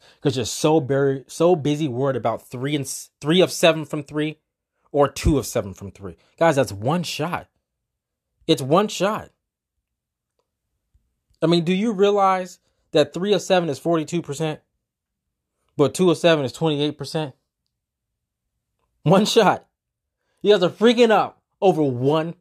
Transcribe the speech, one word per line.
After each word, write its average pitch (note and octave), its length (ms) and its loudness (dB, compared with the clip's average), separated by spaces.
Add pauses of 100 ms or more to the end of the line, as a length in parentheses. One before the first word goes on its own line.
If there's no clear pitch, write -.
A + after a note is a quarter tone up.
(200)
'cause C3 160 -2
you're A#2+ 80 -2
so D#3 360 0
bur-, C3+ 460 -2
so F3 300 2
busy D3 320 -2
worried C3 260 -2
about A2+ 320 -6
three C#3 300 -6
and C3+ 80 -6
s-, - 260 -12 (100)
three E3 200 2
of D3+ 100 2
seven D#3+ 340 0
from D3+ 200 -8
three D3+ 340 -6 (540)
or C#3 160 2
two D#3 300 0
of A2 80 -4
seven G2 280 -6
from G2 160 -16
three. G2 260 -16 (220)
Guys, E3 160 4
that's B2+ 160 0
one B2 320 -4
shot. D#3 460 -8 (1000)
It's D3+ 160 0
one E3+ 240 2
shot. G3+ 440 -6 (2000)
I D#3+ 40 2
mean, E3+ 180 2
do F#3 100 0
you G#3+ 160 -2
realize F#3+ 720 0 (320)
that D3+ 200 2
three G3 200 -4
of F3+ 100 0
seven F3+ 260 0
is C3+ 120 -6
forty-two E3+ 420 -2
percent, D3+ 380 -8 (1160)
but - 180 2
two F3+ 160 2
of D#3 80 0
seven D#3+ 260 2
is A#2 80 -6
twenty-eight D3+ 460 -4
percent? D3 360 -8 (1700)
One F#3+ 200 4
shot. F#3+ 420 2 (760)
You G3+ 100 4
guys F#3+ 100 2
are E3+ 80 2
freaking A3+ 420 4
out E3 260 0 (240)
over E3 200 4
one D3 580 0